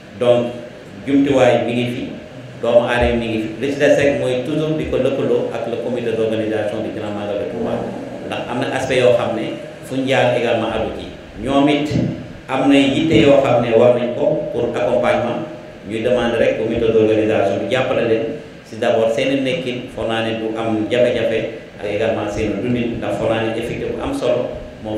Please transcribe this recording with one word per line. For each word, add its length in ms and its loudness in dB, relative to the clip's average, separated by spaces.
Donc 340 2
jumtuwaay 600 4
mi 80 -2
ngi 160 0
fi, 120 -6
doomu 260 6
aadama 300 2
mi 80 -2
ngi 160 -2
fi, 60 -4
li 60 -2
ci 60 -4
des 200 6
rek 220 2
mooy 260 0
toujours 320 -2
di 80 -4
ko 100 -2
lëkkaloo 560 0
ak 160 -4
le 160 -4
comité 320 -4
d'organisation 640 -2
du 140 -6
Grand 180 -6
Magal 300 -4
de 80 -6
Touba, 240 -4
ndax 180 -6
am 120 -4
na 180 -4
aspect 240 0
yoo 160 8
xam 160 -2
ne 240 -6
fu 140 -6
ñu 100 -2
jaar 300 2
également 320 0
addu 260 -4
ci. 100 -10
Ñoom 260 4
it 220 0
am 220 2
na 80 8
yitte 400 4
yoo 240 6
xam 240 2
ne 80 0
war 240 6
nañ 160 -2
ko 380 0
pour 240 -2
accompagnement, 680 0
ñuy 140 -4
demander 340 2
rek 240 2
comité 240 0
d'organisation 720 4
bi 160 -2
jàppale 340 0
leen 160 2
si 120 -14
d'abord 340 2
seen 260 0
i 40 0
nekkin, 560 -4
foog 120 -4
naa 140 0
ne 160 -2
du 180 -4
am 320 0
jafe-jafe 720 2
ak 80 -6
également 400 0
seen 240 -2
i 80 -4
dundin, 400 0
ndax 160 -2
foog 120 0
naa 120 0
ne 160 -2
effectif 320 -4
bu 100 -4
am 140 -4
solo 320 0
moo 140 -4